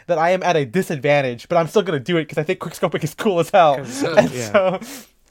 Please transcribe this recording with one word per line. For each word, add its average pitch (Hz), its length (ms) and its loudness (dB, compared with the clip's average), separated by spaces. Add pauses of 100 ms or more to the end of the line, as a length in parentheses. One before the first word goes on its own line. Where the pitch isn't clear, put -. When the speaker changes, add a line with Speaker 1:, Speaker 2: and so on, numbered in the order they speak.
Speaker 1:
that 170 120 0
I 165 120 4
am 185 140 0
at 175 100 2
a 151 100 0
disadvantage, 143 840 -2
but 175 100 2
I'm 165 80 2
still 202 160 2
gonna 170 160 -2
do 170 180 -2
it 156 120 -2
'cause - 100 -10
I 151 60 0
think 180 160 -4
quick - 140 -10
scoping 180 280 -4
is 147 120 -4
cool 196 260 0
as - 100 -2
hell. 156 280 6
Speaker 2:
'Cause, 262 260 -6
Speaker 1:
<laughs> - 120 -2
And - 140 4
Speaker 2:
yeah. 120 220 -6
Speaker 1:
so, 185 280 2 (500)